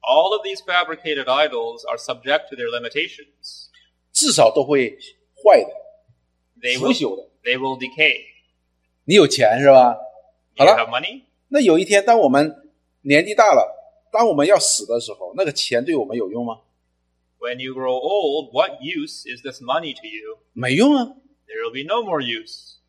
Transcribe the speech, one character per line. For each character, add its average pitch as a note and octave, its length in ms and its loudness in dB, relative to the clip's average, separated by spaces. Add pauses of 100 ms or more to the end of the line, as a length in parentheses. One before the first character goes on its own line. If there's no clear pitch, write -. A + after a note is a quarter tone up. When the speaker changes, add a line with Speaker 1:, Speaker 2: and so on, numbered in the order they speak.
Speaker 1:
All E3+ 340 2
of G#3+ 120 -4
these G3 180 -12
fabricated D#3+ 600 -4
idols B2+ 600 -4
are A#2 120 -8
subject C3+ 500 -6
to C#3 80 -18
their A#2+ 140 -8
limitations. - 960 -12 (440)
Speaker 2:
至 D4+ 220 -2
少 A#2 220 6
都 C#3+ 100 0
会 C3 320 -2 (480)
坏 E3 180 8
的， - 60 -8 (960)
Speaker 1:
They B2 160 -2
will, C3 80 -2
Speaker 2:
腐 C4 80 2
朽 A#2 200 -4
的。 - 140 -16 (160)
Speaker 1:
they B2+ 140 -2
will C3 200 -6
decay. B2+ 440 -2 (800)
Speaker 2:
你 D#3 100 -2
有 F3+ 120 8
钱 A#2+ 340 2
是 C#3 60 4
吧？ B2+ 320 8 (580)
好 C3 80 4
了， F#3 80 8
Speaker 1:
You A3+ 60 4
have A3+ 100 -2
money? F#3 360 -8 (240)
Speaker 2:
那 C#4+ 120 0
有 F3 180 4
一 F#3 60 0
天， G3+ 180 2
当 A#3 160 2
我 F#3 80 2
们 D3 440 -2 (320)
年 C#3+ 240 2
纪 G#3 80 -6
大 A3 180 6
了， - 160 4 (420)
当 A3+ 160 2
我 G#3 60 2
们 D3 140 0
要 F#3+ 120 4
死 - 280 -2
的 A#2 120 -4
时 A2+ 140 -10
候， F#2 240 -16
那 F#3+ 80 -2
个 D3 80 -6
钱 A#2+ 320 -4
对 E3+ 100 -4
我 A#2+ 120 -2
们 G#2+ 100 -10
有 G2+ 140 -6
用 A#2 120 -8
吗？ A2+ 180 -10 (760)
Speaker 1:
When B2 220 -10
you C3 140 -12
grow C3 180 -4
old, D3 600 -4
what D#3+ 280 -4
use D3+ 480 -10
is A#2+ 140 -16
this - 180 -14
money C#3 340 -6
to - 120 -20
you? G#2+ 320 -16 (160)
Speaker 2:
没 B2+ 200 -4
用 C4+ 220 2
啊。 B3+ 200 -6 (300)
Speaker 1:
There A2 160 -12
will A#2 80 -6
be C3+ 160 -12
no A3+ 160 -4
more F3 200 -6
use. A2+ 540 -12 (120)